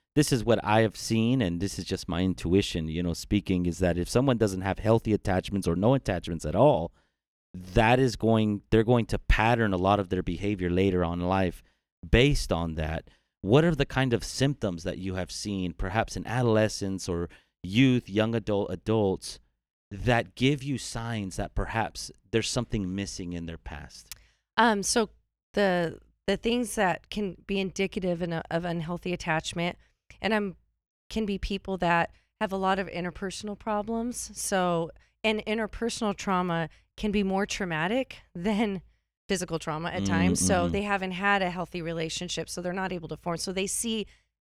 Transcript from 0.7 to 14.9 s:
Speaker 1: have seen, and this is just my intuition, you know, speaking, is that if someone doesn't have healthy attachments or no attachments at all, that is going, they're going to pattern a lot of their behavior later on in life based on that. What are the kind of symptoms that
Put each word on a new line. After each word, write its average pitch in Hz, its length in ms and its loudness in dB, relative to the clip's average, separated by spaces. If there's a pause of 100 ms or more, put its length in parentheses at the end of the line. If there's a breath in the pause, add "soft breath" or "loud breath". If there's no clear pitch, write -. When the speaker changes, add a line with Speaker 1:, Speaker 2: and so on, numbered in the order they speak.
Speaker 1:
have 107 160 2
seen, 117 440 2
and 87 200 0
this 98 180 -4
is 87 60 -8
just - 240 -4
my 87 140 0
intuition, 90 680 2
you 80 120 -2
know, 87 120 -2
speaking, 92 520 0
is 85 140 -2
that 85 180 2
if 87 120 -4
someone 127 280 4
doesn't 95 240 0
have 95 180 -2
healthy 110 340 2
attachments 95 540 0
or 85 100 2
no 110 160 4
attachments 87 520 -2
at 76 100 -2
all, 110 360 4 (640)
that 110 460 4
is 131 160 2
going, 107 540 2
they're 110 140 6
going 117 240 4
to 104 100 -2
pattern 113 560 4
a 90 40 2
lot 98 220 4
of 90 100 -4
their 92 140 0
behavior 90 460 -2
later 90 360 4
on 85 160 -2
in 87 60 0
life 95 360 0 (440)
based 131 440 4
on 82 240 -2
that. 78 340 -6 (320 soft breath)
What 123 220 6
are 170 100 2
the 139 120 0
kind 131 280 0
of 101 100 -2
symptoms 104 600 -2
that 92 140 -4